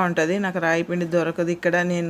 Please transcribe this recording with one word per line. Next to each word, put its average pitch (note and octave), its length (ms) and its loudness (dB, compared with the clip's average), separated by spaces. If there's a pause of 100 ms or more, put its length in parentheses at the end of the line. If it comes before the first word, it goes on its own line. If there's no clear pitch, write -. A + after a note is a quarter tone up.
ఉంటుంది. E3+ 360 0
నాకు F#3 220 -4
రాగి E3 220 2
పిండి F3 160 -2 (120)
దొరకదు E3 400 0
ఇక్కడ, E3+ 180 2 (180)
నేను E3+ 160 -2